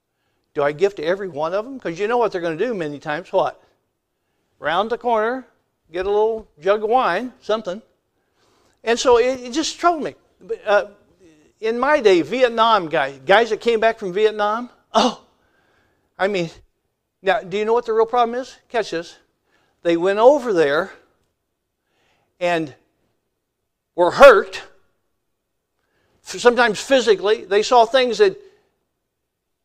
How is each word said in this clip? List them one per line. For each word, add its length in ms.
Do 80
I 100
give 240
to 80
every 240
one 260
of 120
them? 140
'Cause 180
you 100
know 100
what 140
they're 100
gonna 160
do 160
many 260
times. 320
What? 300
Round 300
the 80
corner, 500
get 140
a 40
little 380
jug 240
of 60
wine, 520
something. 400
And 160
so 180
it, 220
it 120
just 280
troubled 240
me. 120
But, 280
uh, 200
in 200
my 220
day, 200
Vietnam 640
guys, 380
guys 240
that 120
came 180
back 200
from 140
Vietnam, 560
oh, 320
I 100
mean, 240
now, 200
do 160
you 80
know 80
what 120
the 80
real 120
problem 340
is? 160
Catch 220
this. 260
They 160
went 220
over 340
there 400
and 360
were 160
hurt, 500
f-, 140
sometimes 400
physically. 640
They 180
saw 240
things 340
that 180